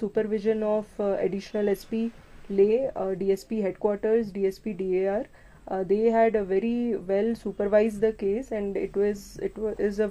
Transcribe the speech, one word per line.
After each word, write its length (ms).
supervision 600
of, 220
uh, 240
additional 420
एसपी 440
Leh, 460
uh, 180
डीएसपी 460
headquarters, 720
डीएसपी 400
डीएआर, 540
uh, 160
they 240
had 240
a 80
very 440
well 360
supervised 560
the 120
case 280
and 260
it 200
was, 420
it 200
wa-, 200
is 200
a 120